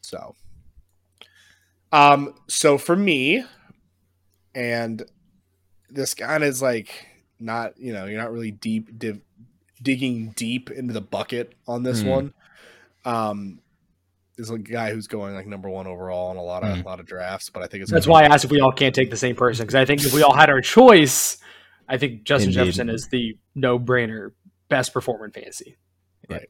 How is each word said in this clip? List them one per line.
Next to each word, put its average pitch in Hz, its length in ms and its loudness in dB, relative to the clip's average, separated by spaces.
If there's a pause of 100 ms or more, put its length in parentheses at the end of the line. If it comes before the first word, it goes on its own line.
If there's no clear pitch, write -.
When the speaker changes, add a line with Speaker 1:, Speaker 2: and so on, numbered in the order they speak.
Speaker 1:
so, - 320 -16 (1600)
um, 143 440 6 (140)
so 147 280 2
for 170 180 0
me, 170 500 0 (1080)
and 117 480 -6 (880)
this 135 240 -6
kind 147 300 -4
of 143 80 0
is, 127 100 -6
like, 120 460 -4 (340)
not, 113 380 -8
you 120 160 -12
know, 98 100 -10
you're 107 160 -10
not 117 100 -10
really 117 200 -10
deep 110 480 -8
div-, 107 240 -10 (600)
digging 123 540 -4
deep 120 340 -8
into 127 220 -10
the 110 80 -6
bucket 107 540 -8 (120)
on 120 160 -8
this 123 200 -2
Speaker 2:
Hmm. 101 60 -2
Speaker 1:
one. 135 260 -2 (720)
Um, 104 540 -6 (760)
is 113 140 -12
a 117 80 -8
guy 110 340 -6
who's 110 140 -10
going, 101 280 -10
like, 95 120 -14
number 98 240 -14
one 95 160 -10
overall 90 440 -8
in 92 60 -10
a 90 60 -12
lot 90 200 -8
of, 101 160 -4
Speaker 2:
Hmm. 87 80 -10
Speaker 1:
lot 92 140 -14
of 87 60 -20
drafts, 92 420 -12
but 92 140 -14
I 87 60 -12
think 98 140 -12
it's 101 80 -10
Speaker 3:
That's 165 140 2
Speaker 1:
gonna 160 80 6
Speaker 3:
why 160 140 10
Speaker 1:
be 147 40 8
Speaker 3:
I 147 40 8
asked 135 100 4
if 131 60 -4
we 147 100 4
all 135 120 4
can't 131 220 0
take 131 160 0
the 117 60 -10
same 123 200 -2
person, 117 300 -2
'cause 110 80 -8
I 131 120 4
think 143 180 0
if 131 80 0
we 151 100 4
all 139 120 8
had 147 160 6
our 131 100 2
choice, 196 800 6 (500)
I 131 80 -4
think 127 280 -6
Justin 117 260 2
Speaker 2:
Indeed. 92 100 0
Speaker 3:
Jefferson 120 300 0
is 113 180 -8
the 117 300 -4 (160)
no-brainer 123 800 -2 (360)
best 131 240 -2
performer 110 320 -6
in 104 80 -16
fantasy. - 440 -18 (540)
Speaker 1:
Right. - 200 -14